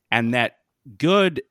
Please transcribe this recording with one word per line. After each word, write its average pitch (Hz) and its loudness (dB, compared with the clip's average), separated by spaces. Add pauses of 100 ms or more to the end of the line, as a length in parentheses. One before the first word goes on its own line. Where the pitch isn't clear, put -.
(120)
and 117 0
that 120 -2 (420)
good 180 2